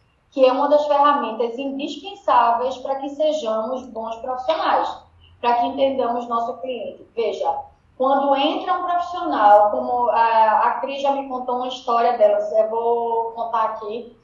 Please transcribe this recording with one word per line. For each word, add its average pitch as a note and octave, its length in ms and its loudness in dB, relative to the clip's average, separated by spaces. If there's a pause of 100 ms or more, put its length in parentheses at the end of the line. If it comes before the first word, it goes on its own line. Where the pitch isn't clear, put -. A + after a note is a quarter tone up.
(300)
que C4+ 140 4
é B3+ 80 6
uma C#4 160 0
das D4 180 4
ferramentas B3+ 720 0
indispensáveis C4+ 1200 -2
para C4+ 180 -6
que C#4+ 140 -8
sejamos B3 760 -2
bons A3 300 -10
profissionais, B3+ 720 -2 (520)
para B3 140 0
que A#3+ 120 0
entendamos B3+ 640 -2
nosso A#3 300 -2
cliente. A#3+ 560 -10
Veja, - 440 -2 (380)
quando C#4 400 2
entra F4 420 -2
um F4+ 60 -6
profissional, E4 840 4
como B3 400 0
a, A3+ 400 4 (180)
a - 20 2 (100)
Cris C4+ 200 -6
já C#4 120 2
me C4+ 160 -4
contou B3 280 -4
uma B3+ 120 -4
história A#3+ 500 0
dela, G#3 200 6
eu G#3+ 320 0
vou A#3 640 -2
contar A#3 320 -2
aqui, G#3+ 600 -8